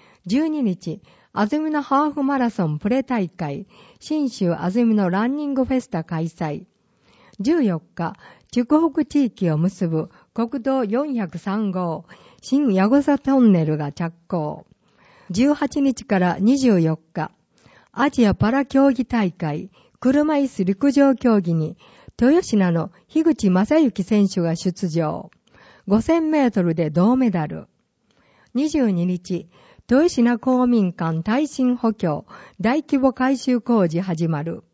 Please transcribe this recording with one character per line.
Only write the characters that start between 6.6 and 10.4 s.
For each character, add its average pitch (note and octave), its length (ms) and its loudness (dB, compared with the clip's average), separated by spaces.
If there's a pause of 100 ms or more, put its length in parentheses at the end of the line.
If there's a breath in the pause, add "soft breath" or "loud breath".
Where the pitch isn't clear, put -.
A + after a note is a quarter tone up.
十 C#4+ 240 0
四 F3 160 0
日、 F#3 360 -10 (360 loud breath)
筑 D4+ 400 0
北 D4+ 140 -2
地 C#4+ 200 0
域 F#3 240 -2
を D3+ 80 0
結 F3+ 300 -2
ぶ D#3+ 240 -4 (220 soft breath)
国 A#3 280 -4